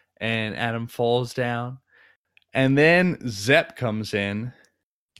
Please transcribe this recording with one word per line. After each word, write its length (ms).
and 340
Adam 320
falls 460
down. 460
And 240
then 500
Zepp 480
comes 380
in. 400